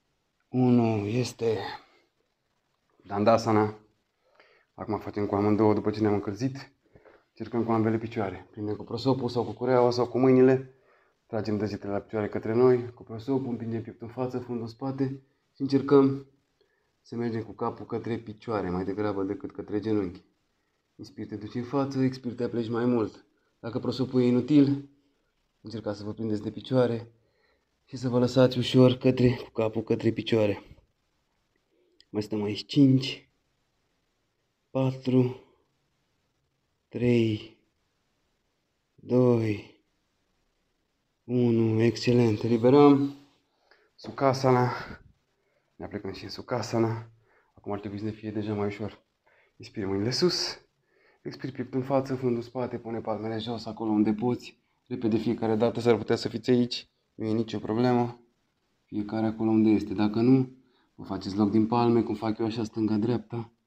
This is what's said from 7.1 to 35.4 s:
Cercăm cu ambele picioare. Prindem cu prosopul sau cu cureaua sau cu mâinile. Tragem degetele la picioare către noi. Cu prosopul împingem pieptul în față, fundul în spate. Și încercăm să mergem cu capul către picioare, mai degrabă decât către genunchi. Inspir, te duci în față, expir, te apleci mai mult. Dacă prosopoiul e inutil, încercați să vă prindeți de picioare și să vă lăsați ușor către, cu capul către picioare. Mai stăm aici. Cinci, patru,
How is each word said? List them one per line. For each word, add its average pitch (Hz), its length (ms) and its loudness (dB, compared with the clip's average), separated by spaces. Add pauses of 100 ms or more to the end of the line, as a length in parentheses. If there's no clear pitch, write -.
Cercăm 113 300 -4
cu 113 80 -2
ambele 110 260 2
picioare. 107 540 -6
Prindem 107 240 -8
cu 104 80 -12
prosopul 120 460 -2
sau 120 140 -4
cu 104 80 -10
cureaua 123 400 2
sau 120 160 0
cu 123 120 -2
mâinile. 131 540 4 (520)
Tragem 107 320 -4
degetele 101 340 -6
la 101 80 -4
picioare 104 300 -6
către 110 240 -6
noi. 123 400 4
Cu - 100 -20
prosopul 127 460 -6
împingem 113 320 -6
pieptul - 260 -14
în 113 60 -16
față, 127 260 -6
fundul 117 240 -8
în 113 60 -10
spate. 135 520 -6 (340)
Și - 60 -12
încercăm 139 640 4 (800)
să - 100 -14
mergem 113 280 -4
cu 104 80 -16
capul 110 340 -8
către 113 320 -6
picioare, 104 520 -6
mai 90 140 -2
degrabă 98 400 -4
decât 98 280 -8
către 104 280 -8
genunchi. 101 440 -2 (720)
Inspir, - 320 -14
te 110 80 -12
duci 104 180 -12
în 123 100 -6
față, 135 400 -2
expir, 127 300 -4
te 123 100 -6
apleci 117 260 -4
mai 117 160 -2
mult. 120 400 0 (340)
Dacă 117 200 -8
prosopoiul 123 480 0
e 123 40 4
inutil, 139 580 4 (720)
încercați 104 360 -10
să 104 60 -14
vă 104 100 -8
prindeți 107 280 -6
de 110 100 -8
picioare 117 600 -2 (760)
și 135 120 -14
să 123 120 -6
vă 123 100 2
lăsați 127 380 4
ușor 127 400 6
către, 123 380 4
cu - 140 -12
capul 110 340 -2
către 113 280 0
picioare. 107 520 0 (1500)
Mai 107 120 -4
stăm 107 220 -4
aici. 104 220 -6
Cinci, 131 640 2 (1400)
patru, 131 720 0 (1400)